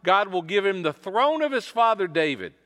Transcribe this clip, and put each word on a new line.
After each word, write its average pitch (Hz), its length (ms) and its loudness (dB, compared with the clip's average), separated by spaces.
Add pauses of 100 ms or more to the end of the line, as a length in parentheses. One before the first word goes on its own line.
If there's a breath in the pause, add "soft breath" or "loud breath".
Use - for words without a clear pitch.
God 196 240 4
will 180 140 -4
give 196 220 -2
him 190 180 0
the 156 100 -2
throne 269 500 -2
of 302 80 -2
his 254 160 -4
father 226 400 2
David 147 460 -2 (140)